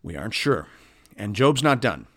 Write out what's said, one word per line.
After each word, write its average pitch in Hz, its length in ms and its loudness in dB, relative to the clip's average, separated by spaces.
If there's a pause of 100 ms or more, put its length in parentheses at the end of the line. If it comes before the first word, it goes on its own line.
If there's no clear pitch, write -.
We 80 140 -10
aren't 101 160 -8
sure. 113 340 0 (500)
And 104 180 -6
Job's 135 280 4
not 139 180 2
done. 80 360 -2